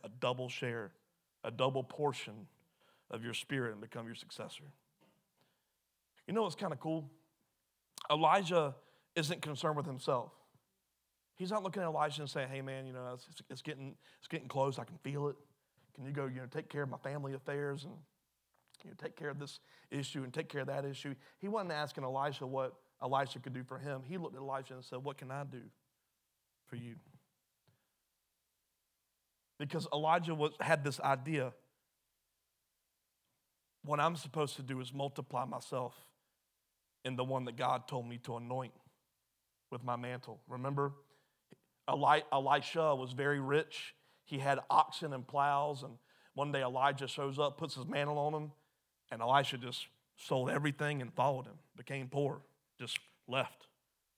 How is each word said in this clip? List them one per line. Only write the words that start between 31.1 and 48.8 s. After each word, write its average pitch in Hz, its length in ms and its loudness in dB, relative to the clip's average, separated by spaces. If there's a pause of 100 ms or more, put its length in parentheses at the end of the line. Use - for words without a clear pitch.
"What 147 180 2
I'm 165 160 4
supposed 143 400 -2
to 147 60 -10
do 131 180 -4
is 123 120 -8
multiply 135 520 -2
myself 123 600 -6 (1000)
in 131 100 -2
the 127 100 2
one 127 200 2
that 120 100 -4
God 127 320 2
told 123 200 -4
me 120 120 -8
to 120 180 -6
anoint 120 380 -4 (960)
with 120 140 -8
my 123 100 0
mantle." 123 540 -6
Remember, 139 460 0 (920)
Eli-, 143 420 8
Elisha 143 640 4
was 131 180 -2
very 139 280 2
rich. 143 560 0 (280)
He 139 160 -4
had 135 280 4
oxen 151 460 4
and 127 120 -6
plows, 143 560 2
and 113 160 -12 (360)
one 143 180 0
day 139 100 2
Elijah 131 460 4
shows 139 300 -2
up, 143 180 2
puts 156 200 -4
his 127 100 -6
mantle 147 320 0
on 147 160 2
him, 151 180 -4 (580)